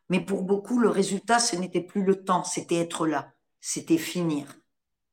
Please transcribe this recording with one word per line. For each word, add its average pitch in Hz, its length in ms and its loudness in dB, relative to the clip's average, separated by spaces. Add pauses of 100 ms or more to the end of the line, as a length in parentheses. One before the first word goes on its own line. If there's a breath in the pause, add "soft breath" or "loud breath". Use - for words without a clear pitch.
mais 180 120 2
pour 185 220 -4
beaucoup, 202 360 0
le 220 100 4
résultat, 196 520 2
ce 233 160 0
n'était 175 240 -2
plus 196 240 -4
le 190 180 2
temps, 180 220 0
c'était - 320 -2
être 170 300 -2
là, 147 260 -2 (280)
c'était - 380 0
finir. 160 480 -2 (680)